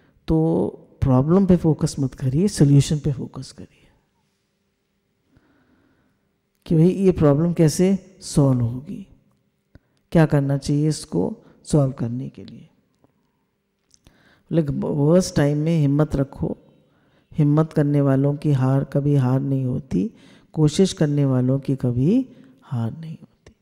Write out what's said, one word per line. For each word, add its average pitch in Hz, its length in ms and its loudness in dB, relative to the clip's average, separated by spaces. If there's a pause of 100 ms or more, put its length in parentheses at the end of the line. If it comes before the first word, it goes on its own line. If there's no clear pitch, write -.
(280)
तो 160 400 0 (340)
प्रॉब्लम 151 440 4
पे 180 120 4
फोकस 160 420 0
मत 135 140 -4
करिए, 139 340 -2
सॉल्यूशन 143 520 4
पे 143 140 -4
फोकस - 380 -14
करिए - 360 -20 (2750)
कि 170 100 0
भाई, 165 140 6
ये 185 220 2
प्रॉब्लम 160 420 2
कैसे 180 680 0
सॉल्व 131 400 0
होगी, 127 460 -8 (1040)
क्या 160 140 6
करना 143 320 0
चाहिए 147 300 -2
इसको 185 500 -4 (260)
सॉल्व 139 300 0
करने 123 360 -8
के 98 160 -20
लिए। - 240 -20 (1800)
लाइक, 156 180 -2
वर्स्ट 165 680 0
टाइम 147 220 2
में 160 220 0
हिम्मत 147 360 0
रखो। - 420 -6 (760)
हिम्मत 151 400 2
करने 147 280 0
वालों 139 340 0
की 151 160 -4
हार 135 320 0
कभी 143 320 -2
हार 131 240 0
नहीं 135 260 -4
होती, 160 460 -4 (420)
कोशिश 156 400 0
करने 143 320 0
वालों 131 340 0
की 139 160 -4
कभी 135 540 -2 (320)
हार 117 360 -8
नहीं 160 240 -14
होती। - 400 -20